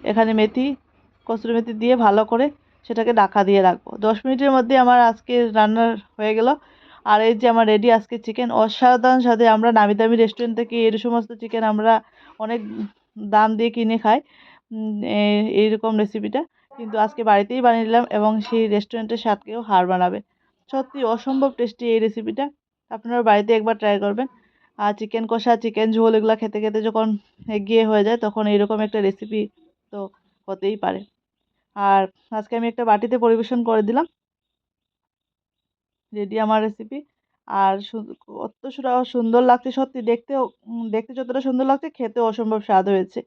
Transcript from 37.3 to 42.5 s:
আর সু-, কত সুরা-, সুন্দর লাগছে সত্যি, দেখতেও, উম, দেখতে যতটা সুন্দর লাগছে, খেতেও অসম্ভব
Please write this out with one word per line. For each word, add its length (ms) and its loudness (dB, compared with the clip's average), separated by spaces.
আর 340 0
সু-, 340 -12
কত 380 -12
সুরা-, 360 -2
সুন্দর 380 0
লাগছে 280 2
সত্যি, 300 -6
দেখতেও, 400 -4
উম, 240 -10
দেখতে 240 -6
যতটা 280 -6
সুন্দর 240 -2
লাগছে, 240 -2
খেতেও 360 -6
অসম্ভব 360 -2